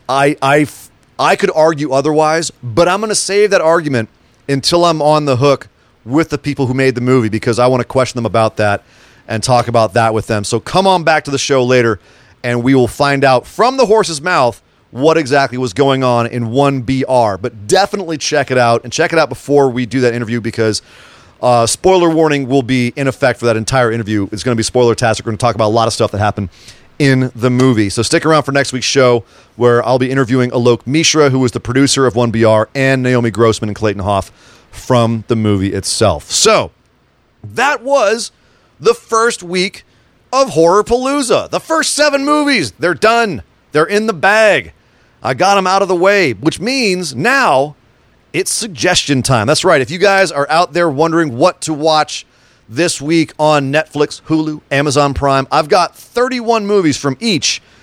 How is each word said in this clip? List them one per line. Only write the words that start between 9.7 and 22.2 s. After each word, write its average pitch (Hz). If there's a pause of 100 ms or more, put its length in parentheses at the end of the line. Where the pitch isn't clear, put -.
that 113
with 107
them. 104
So 113
come 190
on 185
back 156
to 143
the 135
show 131
later, 120 (440)
and 120
we 135
will 127
find 139
out 131
from 247
the 262
horse's 185
mouth 151 (300)
what 151
exactly 139
was 123
going 135
on 120
in 117
one 139
B 131
R. 117
But 104
definitely 185
check 139
it 127
out, 120
and 120
check 165
it 165
out 147
before 139
we 123
do 117
that 120
interview, 117
because, 110 (600)
uh, 120
spoiler 180
warning 156